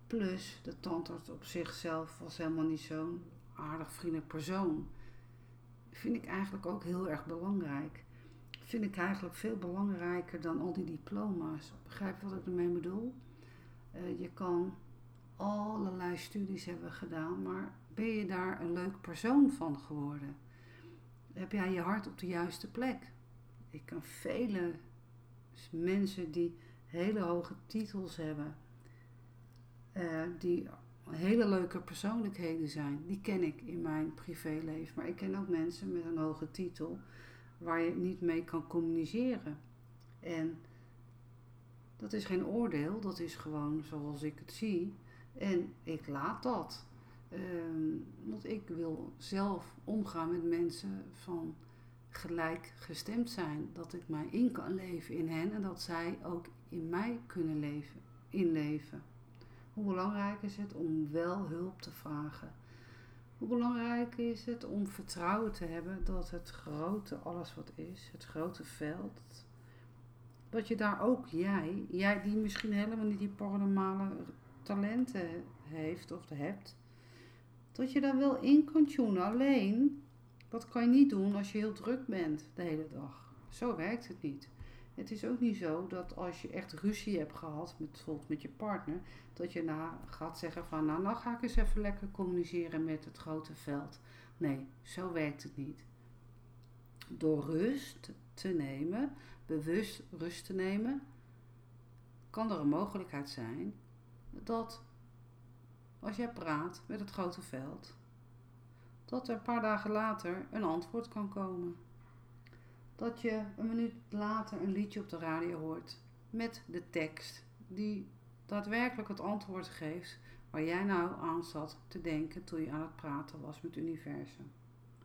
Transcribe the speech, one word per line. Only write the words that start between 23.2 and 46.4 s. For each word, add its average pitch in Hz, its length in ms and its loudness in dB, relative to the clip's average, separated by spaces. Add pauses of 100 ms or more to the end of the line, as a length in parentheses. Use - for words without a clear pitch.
Ik 151 140 -10
ken - 180 -8
vele 196 720 0 (960)
mensen 180 600 2
die 170 260 2 (300)
hele 196 340 2
hoge 175 340 2 (120)
titels 202 500 -4
hebben, 156 400 -2 (1400)
eh, 165 300 0 (160)
die 175 300 2 (420)
hele 196 380 6
leuke 185 320 4
persoonlijkheden 180 880 0
zijn. 147 380 -2
Die 196 140 -2
ken 190 220 2
ik 151 180 2
in 170 220 -4
mijn 156 320 2
privéleven. 160 800 -4
Maar - 120 -2
ik 175 80 -2
ken 190 180 0
ook 196 140 0
mensen 175 440 2
met 175 120 0
een 165 140 0
hoge 156 320 0
titel 175 480 -4 (600)
waar 165 220 2
je 165 140 4
niet 180 260 0
mee 165 240 4
kan 165 220 -2
communiceren. 165 920 2 (640)
En 165 380 0 (1400)
dat - 160 -8
is 208 120 0
geen 185 220 2
oordeel, 196 540 2
dat 196 180 -2
is 165 160 -4
gewoon 151 480 0
zoals 147 400 -4
ik 151 160 -2
het - 140 -14
zie. 202 420 0 (440)
En 185 340 2 (100)
ik 160 240 -4
laat 147 360 -2